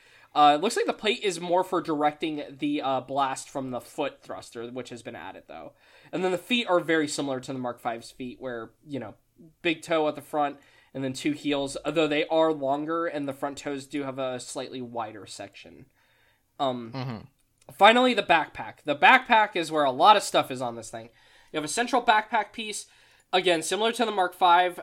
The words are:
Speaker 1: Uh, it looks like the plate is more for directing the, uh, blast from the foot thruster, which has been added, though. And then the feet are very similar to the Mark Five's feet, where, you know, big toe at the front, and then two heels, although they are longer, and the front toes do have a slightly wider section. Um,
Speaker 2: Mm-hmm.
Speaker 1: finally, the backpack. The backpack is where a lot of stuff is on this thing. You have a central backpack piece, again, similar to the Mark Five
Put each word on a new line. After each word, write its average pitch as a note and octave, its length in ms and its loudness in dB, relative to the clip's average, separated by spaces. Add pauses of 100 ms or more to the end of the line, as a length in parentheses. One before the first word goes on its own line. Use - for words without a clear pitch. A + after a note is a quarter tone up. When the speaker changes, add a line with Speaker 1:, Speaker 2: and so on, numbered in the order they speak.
(320)
Speaker 1:
Uh, D3 240 8
it D3+ 60 -4
looks G#3+ 140 0
like G4 100 0
the C#4+ 60 2
plate G#3+ 320 -2
is E3+ 160 -2
more F3 240 0
for F3+ 180 -2
directing D3+ 640 -2
the, D3 320 -4
uh, C3 200 0
blast C3+ 500 -2
from C3 220 -8
the A#2+ 80 -6
foot - 420 -6
thruster, A2+ 460 -12
which B2 220 -12
has A#2 120 -14
been A#2 140 -14
added, F#2 320 -14
though. D#2 240 -16 (400)
And E3+ 120 -4
then F#3 60 0
the F3+ 80 -2
feet A#3+ 300 -2
are F3+ 100 4
very D#3 300 0
similar C#3 320 -6
to C3+ 120 -12
the C3 60 -8
Mark B2 220 -8
Five's A#2 320 -8
feet, B2 280 -12
where, A#2 300 -10 (160)
you C#3 140 -8
know, G#2 140 -12 (460)
big D#3 220 -4
toe D#3+ 260 0
at D3 60 -2
the D3 80 -14
front, C#3+ 340 -2 (380)
and C3+ 80 -6
then C3 100 -4
two D3 200 -4
heels, C#3 520 -4
although D3+ 220 2
they D3 220 0
are D#3+ 240 4
longer, D3+ 540 -2
and D3 220 -6
the C3+ 40 -6
front C#3 260 -8
toes C#3 280 -8
do C#3+ 180 -6
have C3+ 140 -8
a C3 200 -6
slightly C3 420 -10
wider A2 460 -10
section. - 600 -18 (760)
Um, B2 340 -4
Speaker 2:
Mm-hmm. B2+ 220 -8 (580)
Speaker 1:
finally, A#3+ 400 8
the G3+ 80 0
backpack. C#3 600 0
The C#3+ 120 -2
backpack A3 600 6
is D#3+ 160 -2
where D3+ 120 4
a C3+ 60 4
lot F3 260 8
of F#3+ 60 2
stuff - 280 0
is C3 120 -8
on A#2 140 -6
this A2+ 140 -14
thing. A2+ 200 -14 (420)
You - 40 -10
have D3+ 80 -2
a D3+ 40 -8
central A#3+ 340 0
backpack A3 500 0
piece, G#3+ 340 -10 (460)
again, F3+ 300 2
similar G#3 300 0
to A#3 120 -2
the G#3+ 80 0
Mark F3+ 220 0
Five F3+ 480 4